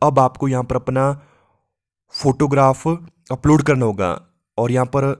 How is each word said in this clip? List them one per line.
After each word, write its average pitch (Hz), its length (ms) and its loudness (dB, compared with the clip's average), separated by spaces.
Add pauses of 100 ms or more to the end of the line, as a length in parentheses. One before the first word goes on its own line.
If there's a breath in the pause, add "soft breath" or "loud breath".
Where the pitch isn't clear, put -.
अब 143 160 2
आपको 131 280 0
यहाँ 127 160 -2
पर 123 120 -6
अपना 131 360 -2 (1000 soft breath)
फोटोग्राफ 135 720 0
अपलोड 156 760 0
करना 135 220 0
होगा 98 240 -2 (480)
और 120 140 -2
यहाँ 127 160 0
पर 139 320 -2